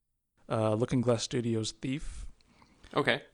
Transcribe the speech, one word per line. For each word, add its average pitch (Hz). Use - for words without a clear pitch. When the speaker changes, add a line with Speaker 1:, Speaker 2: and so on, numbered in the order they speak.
Speaker 1:
uh, 110
Looking 120
Glass 117
Studios' 113
Thief. -
Speaker 2:
Okay. 127